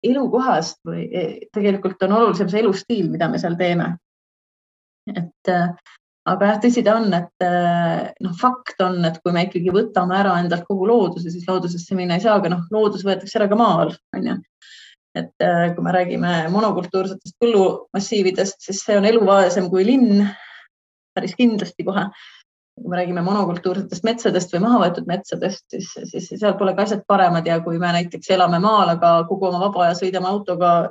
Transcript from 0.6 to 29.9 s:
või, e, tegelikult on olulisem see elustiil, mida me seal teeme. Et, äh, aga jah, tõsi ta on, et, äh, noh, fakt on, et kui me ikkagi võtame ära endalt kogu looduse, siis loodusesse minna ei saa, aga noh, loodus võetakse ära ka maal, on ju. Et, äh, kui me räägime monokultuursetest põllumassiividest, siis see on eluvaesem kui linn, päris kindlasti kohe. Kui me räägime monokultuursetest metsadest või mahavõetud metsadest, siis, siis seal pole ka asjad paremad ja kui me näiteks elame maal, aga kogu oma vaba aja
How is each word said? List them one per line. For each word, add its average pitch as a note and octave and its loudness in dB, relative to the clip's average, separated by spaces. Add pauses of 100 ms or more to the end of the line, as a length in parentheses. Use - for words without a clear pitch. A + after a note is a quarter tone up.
või, E3+ -8
e, F3+ -6 (320)
tegelikult G3 0
on F#3+ 0
olulisem G3+ 2
see G#3 0
elustiil, G3 0
mida D#3+ -2
me E3 -2
seal E3+ -2
teeme. F3 0 (1120)
Et, - -6
äh, F3 0 (560)
aga F#3+ 2
jah, G#3+ 0
tõsi A#3+ 4
ta G#3 4
on, A3 0
et, F3 -4
äh, F3 0 (100)
noh, F3 -6
fakt B3 -2
on, F#3 0
et E3 -2
kui F3 -2
me F3 2
ikkagi F3+ -2
võtame F#3+ 0
ära G3 2
endalt F3 -2
kogu G3 -2
looduse, F3 2
siis F3 -10
loodusesse F3 -4
minna F3+ -2
ei G3 -4
saa, A3 4
aga F3 2
noh, F3 -2
loodus G#3 0
võetakse F#3+ -2
ära G3+ 2
ka G#3 2
maal, F3 2 (180)
on F#3+ -4
ju. - -4 (800)
Et, E3+ -8 (100)
äh, F3 2
kui F3 -4
me F3+ -2
räägime F3 -2 (200)
monokultuursetest F#3+ -4
põllumassiividest, G3 0
siis - -10
see G#3 2
on G3 2
eluvaesem G3 4
kui F#3 2
linn, A3 4 (880)
päris F#3+ -6
kindlasti G#3+ 0
kohe. G3 -2 (680)
Kui - -12
me F3 -4
räägime F3 -4
monokultuursetest F#3 -4
metsadest A3+ -2
või F#3+ 0
mahavõetud G3 2
metsadest, F#3+ -6
siis, - -12 (160)
siis F3 -10 (160)
seal G3+ 2
pole G3 0
ka G3 0
asjad G#3+ -4
paremad F3 2
ja E3 0
kui E3+ -4
me F3 -2
näiteks F3 -2
elame F3 2
maal, G3+ 4
aga E3+ 4
kogu F#3+ -2
oma F3 -2
vaba F#3 0
aja E3+ 2